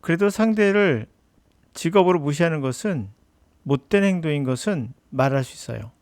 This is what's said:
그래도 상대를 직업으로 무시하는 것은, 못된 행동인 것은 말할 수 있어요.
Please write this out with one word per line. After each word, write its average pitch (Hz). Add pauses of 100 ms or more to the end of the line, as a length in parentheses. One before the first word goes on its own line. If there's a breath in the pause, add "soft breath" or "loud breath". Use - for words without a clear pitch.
그래도 190
상대를 202 (680)
직업으로 180
무시하는 151
것은, 131 (540)
못된 143
행동인 160
것은 127 (160)
말할 135
수 -
있어요. 113 (100)